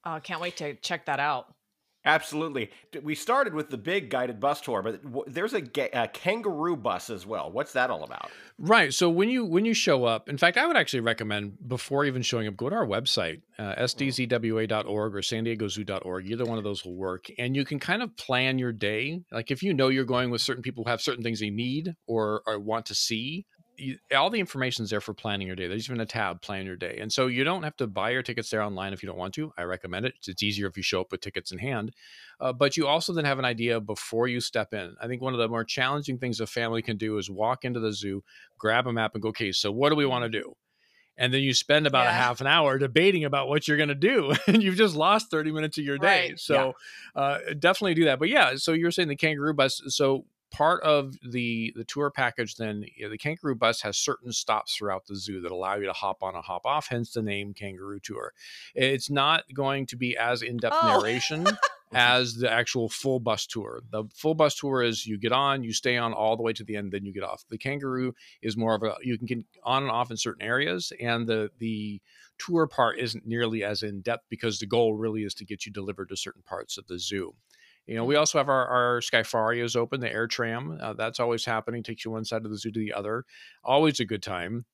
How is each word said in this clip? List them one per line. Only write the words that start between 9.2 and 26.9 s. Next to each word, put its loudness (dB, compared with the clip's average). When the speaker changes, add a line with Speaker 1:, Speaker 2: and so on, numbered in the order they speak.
Speaker 3:
you, 0
when 2
you 2
show 4
up, 0
in -4
fact, 6
I 4
would 2
actually 2
recommend -2
before -2
even -2
showing 0
up, -6
go -2
to -2
our 0
website, -2
uh, -4
S 0
D 0
Z -2
W 0
A 0
dot 0
org 0
or -4
san -2
diego -2
zoo -6
dot -6
org. -6
Either -2
one -2
of -6
those -4
will -10
work. -6
And -2
you 0
can -6
kind -2
of -8
plan 0
your 0
day. -2
Like, -6
if -2
you 2
know 4
you're 4
going 2
with 0
certain -2
people -6
who -2
have 0
certain -2
things -2
they -2
need -4
or, 0
or -2
want -4
to -10
see, -2
you, -6
all 6
the 0
information's -2
there 0
for -10
planning -6
your -6
day. -4
There's -4
even -4
a -4
tab, -4
Plan -6
Your -8
Day. -8